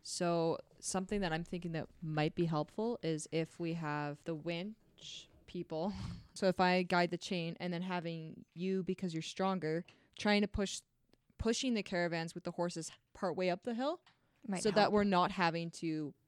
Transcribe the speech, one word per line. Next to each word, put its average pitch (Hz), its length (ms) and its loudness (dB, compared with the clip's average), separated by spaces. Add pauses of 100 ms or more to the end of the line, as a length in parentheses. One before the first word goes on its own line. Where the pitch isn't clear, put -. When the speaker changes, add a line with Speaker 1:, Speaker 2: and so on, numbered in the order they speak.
Speaker 1:
So 170 560 2 (220)
something 196 420 -2
that 175 100 0
I'm 160 120 0
thinking 175 300 -6
that 160 120 -2 (160)
might 156 320 0
be 175 120 2
helpful 170 580 -2
is 156 280 -2
if 160 280 -2
we 170 160 -2
have 147 500 -4
the 165 80 -4
winch 170 960 -8 (180)
people. 175 520 -4
<laughs> - 60 -8 (300)
So - 140 2
if 185 140 4
I 180 220 6
guide 175 280 4
the 175 60 -4
chain 170 420 -4
and 180 140 -2
then 170 80 -2
having 170 640 -6 (100)
you, 190 280 -2
because 180 300 -2
you're 160 80 -2
stronger, 175 640 -2 (340)
trying 208 260 4
to 202 40 0
push, - 320 -2 (580)
pushing 240 360 0
the 202 100 0
caravans 170 500 0
with 175 120 -8
the 175 60 -4
horses 170 380 -4 (240)
part 180 220 -2
way 185 140 2
up 180 160 0
the 240 80 -2
hill 277 260 -2 (480)
Speaker 2:
Might 190 160 -2
Speaker 1:
so 214 80 4
that 202 80 6
Speaker 2:
help. 202 140 6
Speaker 1:
we're 208 100 6
not 185 300 6
having 170 380 0
to 156 420 -4 (140)